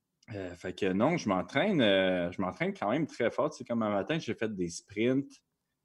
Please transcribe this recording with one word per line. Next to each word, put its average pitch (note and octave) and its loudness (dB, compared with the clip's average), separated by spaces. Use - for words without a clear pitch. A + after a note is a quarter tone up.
Euh, F#2 -8
fait F#2 -8
que F#2+ 0
non, B2+ 2
je - -2
m'entraîne, C#3 2
euh, F#2 4
je - -8
m'entraîne G2 -4
quand G#2 -2
même D3 0
très A#2 0
fort. D3 -2
Tu - -18
sais, - -12
comme A#2 -2
un G#2 0
matin, G2+ 0
j'ai A#2+ -6
fait A2+ -4
des F2+ -4
sprints. C3 -2